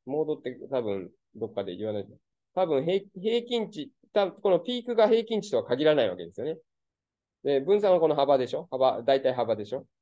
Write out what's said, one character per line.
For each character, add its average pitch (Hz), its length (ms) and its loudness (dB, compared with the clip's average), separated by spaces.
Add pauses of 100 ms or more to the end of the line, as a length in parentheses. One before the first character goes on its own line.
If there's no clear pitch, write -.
モ 147 160 -4
ー 151 60 -4
ド 151 80 -2
っ 147 80 -12
て 127 120 -10 (140)
多 135 140 -2
分 98 260 -6 (260)
ど 107 120 -8
っ 107 80 -14
か 98 80 -4
で 92 120 -10
言 107 120 -8
わ 107 60 -4
な 101 80 -6
い。 - 60 -12 (460)
多 185 140 -2
分 143 180 0
平-、 190 180 -2 (160)
平 226 220 -2
均 233 300 -4
値、 - 180 -12 (240)
多 202 140 2
分 - 120 -10
こ 208 120 0
の 170 80 4
ピ 247 180 -6
ー 240 80 -10
ク 240 80 -6
が 214 140 6
平 226 160 4
均 220 180 -4
値 - 80 -10
と 123 80 0
は 107 60 0
限 139 220 0
ら 151 100 6
な 131 80 2
い 101 80 2
わ 90 40 -8
け 90 80 -12
で 85 80 -14
す - 100 -10
よ 127 40 -6
ね。 160 140 -6 (840)
で、 139 160 2
分 196 220 2
散 202 100 4
は 180 80 6
こ 160 80 4
の 151 60 2
幅 143 240 4
で 127 80 0
し - 80 -8
ょ？ 165 160 -6
幅、 127 320 2
大 135 220 2
体 131 100 0
幅 117 220 -2
で 104 100 -8
し 113 80 -12
ょ？ 139 140 -8 (140)